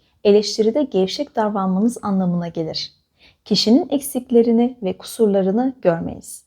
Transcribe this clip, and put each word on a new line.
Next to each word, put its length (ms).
eleştiride 600
gevşek 520
davranmanız 680
anlamına 460
gelir. 460
Kişinin 440
eksiklerini 920
ve 140
kusurlarını 840
görmeyiz. 640